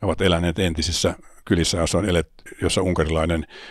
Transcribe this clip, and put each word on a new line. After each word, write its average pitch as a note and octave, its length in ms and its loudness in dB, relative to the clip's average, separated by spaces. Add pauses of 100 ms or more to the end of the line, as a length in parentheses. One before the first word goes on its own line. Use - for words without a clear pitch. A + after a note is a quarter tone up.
ovat F#2 180 -2
eläneet F2 380 2
entisissä E2 560 0 (300)
kylissä, F2 340 0
jossa E2+ 200 0
on G2+ 100 0
elet-, E2+ 240 0 (300)
jossa F#2 200 0
unkarilainen E2 640 0 (240)